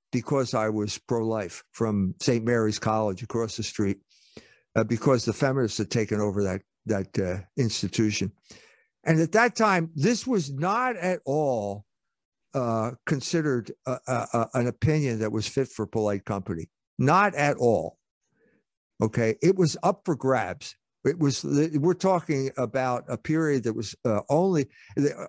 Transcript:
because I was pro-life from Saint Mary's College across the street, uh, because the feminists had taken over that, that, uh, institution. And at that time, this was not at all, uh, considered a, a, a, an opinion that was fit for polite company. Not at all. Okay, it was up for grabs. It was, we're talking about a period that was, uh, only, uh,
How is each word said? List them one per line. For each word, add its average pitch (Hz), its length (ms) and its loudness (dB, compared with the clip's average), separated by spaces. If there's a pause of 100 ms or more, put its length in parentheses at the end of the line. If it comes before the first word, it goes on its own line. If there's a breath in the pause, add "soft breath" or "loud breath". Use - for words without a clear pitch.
(140)
because 127 400 0
I 110 160 2
was 107 280 -2
pro-life 110 760 -4
from 101 480 0
Saint 117 240 2
Mary's 113 340 2
College 110 440 0
across 113 340 -4
the 110 60 -4
street, 98 340 -2 (800 soft breath)
uh, 110 80 2
because 117 400 2
the 110 80 0
feminists 131 460 0
had - 120 -4
taken 107 300 -2
over 101 220 0
that, 95 180 -2 (240)
that, 98 340 -4
uh, 95 220 -2 (200)
institution. 107 720 -2 (720 soft breath)
And 160 160 2
at 160 140 0
that 226 240 4
time, 185 380 2
this 190 300 2
was 196 240 0
not 208 460 -2
at 180 300 -2
all, 120 580 -2 (720)
uh, 117 380 0 (140)
considered 143 680 -2 (120)
a, 127 120 -4 (100)
a, 120 260 -2
a, 113 200 2
an 123 140 0
opinion 135 520 0
that 110 140 -2
was 110 120 -2
fit 135 220 -2
for - 180 -6
polite 104 380 0
company. 95 460 -6 (280)
Not 175 380 4
at 143 220 2
all. 101 400 2 (1080)
Okay, 113 380 0
it 185 160 4
was 170 260 2
up 185 220 0
for 160 100 0
grabs. 120 580 -2 (320)
It 165 140 0
was, 139 260 0 (300)
we're 160 180 2
talking 165 640 0
about 127 500 -2
a 123 100 -6
period 156 460 0
that 113 100 0
was, 113 300 -8
uh, 107 260 2
only, 165 360 2 (340 soft breath)
uh, 139 300 -2